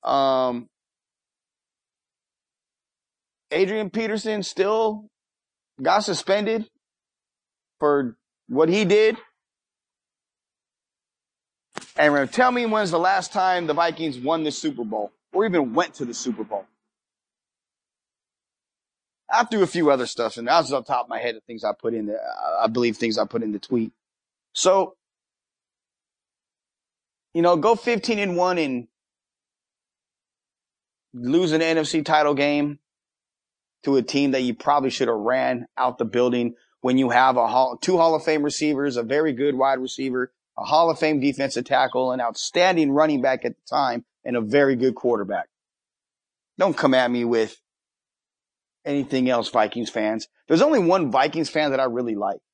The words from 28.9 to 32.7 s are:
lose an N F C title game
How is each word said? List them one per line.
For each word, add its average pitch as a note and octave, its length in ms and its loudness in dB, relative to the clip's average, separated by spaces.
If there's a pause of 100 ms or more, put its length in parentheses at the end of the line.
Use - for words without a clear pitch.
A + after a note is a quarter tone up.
lose D3+ 380 0
an D#3+ 100 2
N E3 160 2
F D#3 80 0
C D#3+ 160 -2
title D3+ 320 2
game D3 460 0 (1040)